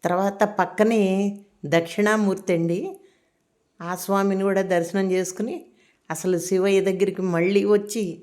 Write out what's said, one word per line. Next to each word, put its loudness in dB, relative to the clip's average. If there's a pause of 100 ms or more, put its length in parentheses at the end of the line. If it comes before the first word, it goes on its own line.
తర్వాత 0
పక్కనే 2 (320)
దక్షిణామూర్తి 0
అండి, -2 (800)
ఆ -8
స్వామిని 0
కూడా 2
దర్శనం 0
చేసుకుని, -4 (440)
అసలు -2
శివయ్య 2
దగ్గరికి 0
మళ్ళీ 2
వచ్చి -2